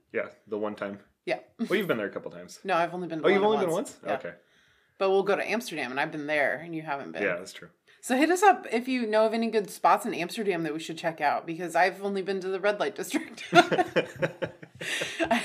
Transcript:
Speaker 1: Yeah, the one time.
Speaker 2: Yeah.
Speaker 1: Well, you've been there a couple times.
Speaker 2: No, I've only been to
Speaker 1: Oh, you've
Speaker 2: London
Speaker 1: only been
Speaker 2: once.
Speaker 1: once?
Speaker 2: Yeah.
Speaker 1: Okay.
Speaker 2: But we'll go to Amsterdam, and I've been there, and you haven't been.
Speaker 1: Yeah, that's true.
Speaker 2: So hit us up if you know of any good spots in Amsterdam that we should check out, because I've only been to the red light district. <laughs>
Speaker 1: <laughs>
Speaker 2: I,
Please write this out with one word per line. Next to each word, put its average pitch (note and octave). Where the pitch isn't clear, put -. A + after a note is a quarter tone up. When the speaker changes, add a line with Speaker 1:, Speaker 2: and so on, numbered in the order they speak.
Speaker 1:
Yeah, G#2
the G#2+
one G#2
time. G2+
Speaker 2:
Yeah. E3
Speaker 1:
Well, F3+
you've F#3
been B2+
there G2+
a F#2+
couple -
times. F2
Speaker 2:
No, F#3+
I've E3+
only F3+
been E3
to D3+
Speaker 1:
Oh, -
you've G3
Speaker 2:
London G#3+
Speaker 1:
only G#3+
been D#3+
Speaker 2:
once. A3
Speaker 1:
once? -
Speaker 2:
Yeah. -
Speaker 1:
Okay. -
Speaker 2:
But G3
we'll G3
go G3
to -
Amsterdam, D#3+
and C3+
I've D#3
been D3+
there, C#3+
and E3+
you D#3
haven't C#3
been. D#2+
Speaker 1:
Yeah, F2+
that's F#2
true. -
Speaker 2:
So -
hit D#4
us F#4
up F#4
if A#3+
you B3+
know G#3+
of A3
any A3+
good G#3
spots G3
in F#3+
Amsterdam F3
that D3+
we D#3
should D#3+
check D#3+
out, C#3
because E3+
I've F#3
only G3
been G3
to F3+
the F#3+
red G3+
light D3
district. -
<laughs> -
Speaker 1:
<laughs> -
Speaker 2:
I, -